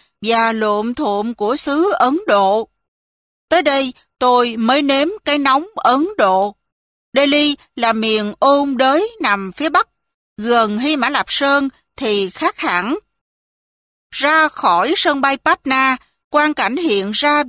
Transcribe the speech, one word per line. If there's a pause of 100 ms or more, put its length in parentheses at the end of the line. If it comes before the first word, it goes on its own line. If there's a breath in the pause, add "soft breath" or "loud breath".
(220 soft breath)
và
lộn
thộn
của
xứ
Ấn
Độ. (800)
Tới
đây, (240 soft breath)
tôi
mới
nếm (160)
cái
nóng
Ấn
Độ. (600)
Delhi (200 soft breath)
là
miền
ôn
đới
nằm
phía
bắc, (480)
gần
Hy
Mã
Lạp
Sơn (280 loud breath)
thì
khác
hẳn. (1160)
Ra
khỏi
sân
bay
Patna, (340 soft breath)
quang
cảnh
hiện
ra